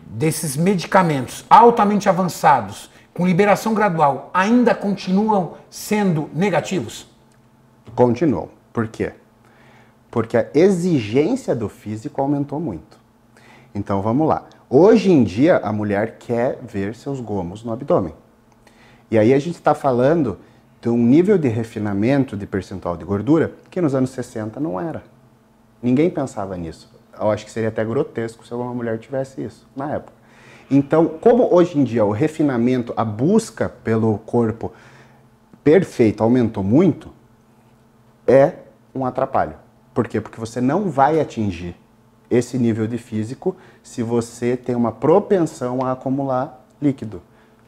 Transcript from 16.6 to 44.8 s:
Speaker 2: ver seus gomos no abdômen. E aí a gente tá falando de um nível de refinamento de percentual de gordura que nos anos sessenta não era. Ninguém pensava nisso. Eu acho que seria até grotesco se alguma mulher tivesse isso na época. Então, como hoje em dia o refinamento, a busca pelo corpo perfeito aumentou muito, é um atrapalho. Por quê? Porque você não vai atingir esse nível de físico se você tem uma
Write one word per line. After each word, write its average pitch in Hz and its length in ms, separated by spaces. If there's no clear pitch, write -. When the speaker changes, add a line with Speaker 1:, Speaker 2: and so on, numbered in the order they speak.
Speaker 2:
ver 101 320
seus 139 260
gomos 104 440
no 117 80
abdômen. 127 420
E 113 80
aí 110 140
a 139 60
gente 165 240
tá 151 120
falando 131 640
de 117 100
um 120 80
nível 170 400
de 151 100
refinamento 110 880
de 101 100
percentual 90 520
de 85 60
gordura 110 500
que 185 100
nos 143 140
anos 131 160
sessenta 113 500
não 175 180
era. 160 240
Ninguém 127 260
pensava 110 480
nisso. 82 340
Eu 104 120
acho 104 140
que - 60
seria 110 180
até 110 160
grotesco 117 640
se - 60
alguma 123 220
mulher 117 240
tivesse 135 440
isso - 240
na 139 160
época. - 200
Então, 143 360
como 240 480
hoje 175 240
em 139 60
dia 113 200
o 101 60
refinamento, 127 880
a 113 80
busca 120 640
pelo 110 500
corpo 113 540
perfeito 147 600
aumentou 110 420
muito, 135 460
é 135 280
um 131 100
atrapalho. 123 500
Por 117 140
quê? 110 120
Porque - 200
você 113 200
não 165 300
vai 139 300
atingir 90 560
esse 123 300
nível 113 300
de 120 100
físico 113 560
se - 200
você 120 540
tem 123 180
uma 117 160